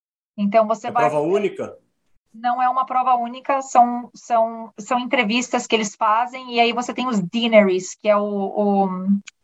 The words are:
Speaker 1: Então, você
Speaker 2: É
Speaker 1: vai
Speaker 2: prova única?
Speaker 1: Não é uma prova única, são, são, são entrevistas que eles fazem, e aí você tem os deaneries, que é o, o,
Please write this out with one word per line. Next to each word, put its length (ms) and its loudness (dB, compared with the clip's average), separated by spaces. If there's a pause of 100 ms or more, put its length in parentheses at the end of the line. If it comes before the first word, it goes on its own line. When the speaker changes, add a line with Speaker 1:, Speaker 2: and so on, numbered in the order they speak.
(400)
Speaker 1:
Então, 280 2
você 180 -4
Speaker 2:
É 60 -6
Speaker 1:
vai 180 2
Speaker 2:
prova 160 0
única? 500 -2 (560)
Speaker 1:
Não 300 -2
é 60 2
uma 180 0
prova 300 2
única, 440 -4
são, 540 2
são, 640 -2
são 220 -4
entrevistas 640 -2
que 80 0
eles 220 -2
fazem, 580 -2
e 60 2
aí 120 2
você 220 -6
tem 140 -4
os 100 0
deaneries, 760 2
que 120 -2
é 80 4
o, 60 0
o, 640 0 (560)